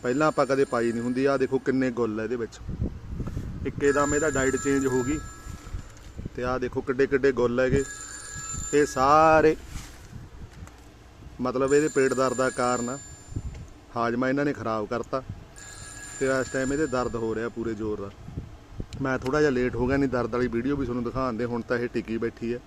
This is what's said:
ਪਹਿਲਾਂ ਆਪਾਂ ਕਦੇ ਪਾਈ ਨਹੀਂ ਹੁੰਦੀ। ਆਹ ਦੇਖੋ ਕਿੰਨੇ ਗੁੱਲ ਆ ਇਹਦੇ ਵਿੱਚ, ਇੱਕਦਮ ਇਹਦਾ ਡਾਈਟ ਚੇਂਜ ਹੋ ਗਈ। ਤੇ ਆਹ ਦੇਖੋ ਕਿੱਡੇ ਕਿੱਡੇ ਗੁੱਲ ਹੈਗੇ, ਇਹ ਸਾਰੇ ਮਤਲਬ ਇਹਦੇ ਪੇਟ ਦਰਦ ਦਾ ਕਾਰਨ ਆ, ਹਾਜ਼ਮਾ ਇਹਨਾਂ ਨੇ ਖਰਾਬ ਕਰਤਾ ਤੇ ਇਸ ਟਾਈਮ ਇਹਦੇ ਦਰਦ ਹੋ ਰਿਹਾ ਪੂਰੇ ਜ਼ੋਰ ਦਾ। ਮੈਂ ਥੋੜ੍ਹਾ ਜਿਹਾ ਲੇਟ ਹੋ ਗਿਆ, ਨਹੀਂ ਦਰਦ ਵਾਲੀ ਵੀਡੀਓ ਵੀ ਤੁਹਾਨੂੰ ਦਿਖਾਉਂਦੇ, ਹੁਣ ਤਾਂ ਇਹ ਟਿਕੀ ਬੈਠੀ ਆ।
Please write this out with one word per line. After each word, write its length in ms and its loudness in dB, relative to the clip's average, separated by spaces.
ਪਹਿਲਾਂ 260 2
ਆਪਾਂ 180 2
ਕਦੇ 200 4
ਪਾਈ 260 0
ਨਹੀਂ 100 -2
ਹੁੰਦੀ। 220 0
ਆਹ 140 2
ਦੇਖੋ 220 2
ਕਿੰਨੇ 320 2
ਗੁੱਲ 280 -2
ਆ 20 -4
ਇਹਦੇ 140 -4
ਵਿੱਚ, 220 -6
ਇੱਕਦਮ 480 2
ਇਹਦਾ 160 2
ਡਾਈਟ 260 2
ਚੇਂਜ 300 2
ਹੋ 160 2
ਗਈ। 160 -2
ਤੇ 80 -4
ਆਹ 140 0
ਦੇਖੋ 220 -2
ਕਿੱਡੇ 260 2
ਕਿੱਡੇ 260 4
ਗੁੱਲ 280 2
ਹੈਗੇ, 240 4
ਇਹ 120 6
ਸਾਰੇ 680 6
ਮਤਲਬ 340 2
ਇਹਦੇ 160 6
ਪੇਟ 240 4
ਦਰਦ 220 2
ਦਾ 140 2
ਕਾਰਨ 380 0
ਆ, 100 -8
ਹਾਜ਼ਮਾ 320 0
ਇਹਨਾਂ 160 2
ਨੇ 80 0
ਖਰਾਬ 340 -2
ਕਰਤਾ 360 -4
ਤੇ 120 2
ਇਸ 220 0
ਟਾਈਮ 200 -2
ਇਹਦੇ 160 0
ਦਰਦ 280 -2
ਹੋ 180 -2
ਰਿਹਾ 140 -2
ਪੂਰੇ 260 -4
ਜ਼ੋਰ 260 -4
ਦਾ। 100 -10
ਮੈਂ 160 0
ਥੋੜ੍ਹਾ 220 0
ਜਿਹਾ 100 6
ਲੇਟ 260 2
ਹੋ 100 0
ਗਿਆ, 100 2
ਨਹੀਂ 120 2
ਦਰਦ 240 0
ਵਾਲੀ 160 2
ਵੀਡੀਓ 280 0
ਵੀ 100 -2
ਤੁਹਾਨੂੰ 180 -4
ਦਿਖਾਉਂਦੇ, 400 -2
ਹੁਣ 180 -4
ਤਾਂ 160 -2
ਇਹ 100 -2
ਟਿਕੀ 300 -4
ਬੈਠੀ 340 -4
ਆ। 140 -4